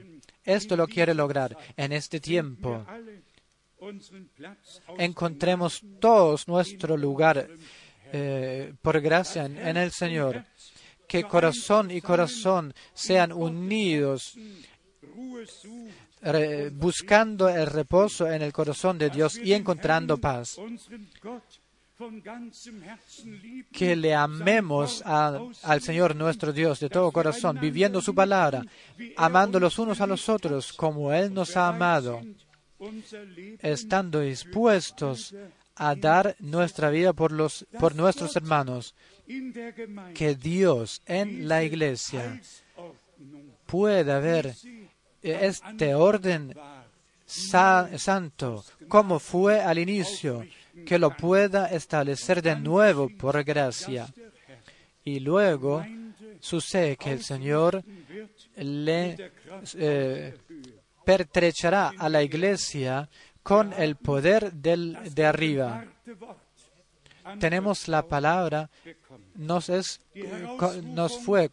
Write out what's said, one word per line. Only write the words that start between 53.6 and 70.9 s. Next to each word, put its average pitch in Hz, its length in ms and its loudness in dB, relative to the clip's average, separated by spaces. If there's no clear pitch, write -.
Y 139 160 -4
luego 156 640 2
sucede 165 560 -2
que 139 160 -6
el 120 100 -6
Señor 151 580 0
le, 165 760 -4
eh, 143 600 -2
pertrechará 175 920 2
a 165 120 0
la 156 140 4
iglesia 147 840 -2
con 202 300 4
el 156 240 0
poder 175 560 2
del, 165 460 0
de 156 120 2
arriba. 143 600 0
Tenemos 185 480 0
la 156 180 2
palabra, 156 640 0
nos 165 340 -2
es, 185 320 -4
eh, 190 320 -12
co-, 180 240 0
nos 165 380 -4